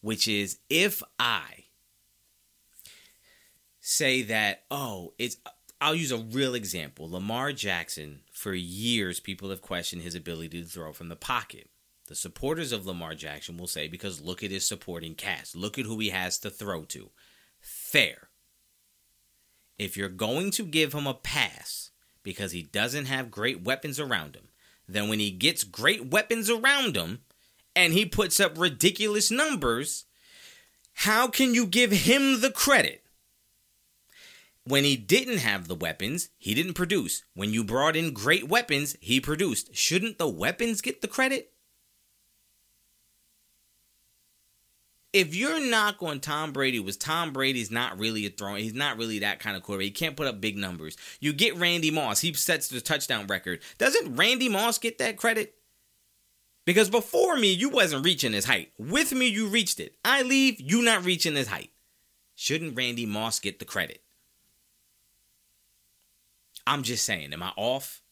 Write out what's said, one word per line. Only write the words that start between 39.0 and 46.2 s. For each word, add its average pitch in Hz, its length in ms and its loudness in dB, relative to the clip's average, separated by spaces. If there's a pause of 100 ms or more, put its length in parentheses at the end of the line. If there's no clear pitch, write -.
he 120 200 2
produced. 151 560 -2
Shouldn't 196 420 0
the 160 100 2
weapons 175 520 0
get 254 200 -6
the - 80 -6
credit? 262 440 -2 (3500)
If 170 240 4
you're 277 240 0
not 220 380 2
going, 151 240 -4